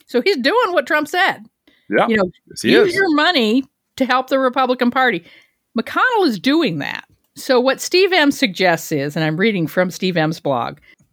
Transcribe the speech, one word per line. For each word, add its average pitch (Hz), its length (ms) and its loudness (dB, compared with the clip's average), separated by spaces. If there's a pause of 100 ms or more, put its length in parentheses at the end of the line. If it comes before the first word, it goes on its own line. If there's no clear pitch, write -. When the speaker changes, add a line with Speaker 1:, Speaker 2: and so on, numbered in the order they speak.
Speaker 1:
So 247 140 -2
he's 392 160 0
doing 359 360 0
what 294 140 -2
Trump 302 200 -2
said. 359 320 -2 (500)
Speaker 2:
Yeah. 113 180 2
Speaker 1:
You 110 100 0
know, 95 140 -2 (180)
Speaker 2:
Yes, - 120 -14
he - 100 2
Speaker 1:
use 403 180 6
Speaker 2:
is. 339 60 -4
Speaker 1:
your 381 200 0
money 277 480 2 (340)
to 262 80 0
help 254 240 -2
the 269 100 0
Republican 254 500 0
Party. 240 340 0 (540)
McConnell 415 500 0
is 214 120 -2
doing 247 400 0
that. - 240 -8 (320)
So 254 240 0
what 262 220 -2
Steve 370 320 2
M 294 180 4
suggests 185 600 0
is, 147 240 -4
and 165 100 -2
I'm 156 120 -2
reading 190 300 0
from 180 240 -2
Steve 185 240 -4
M's 160 240 0
blog, 135 380 -4 (360)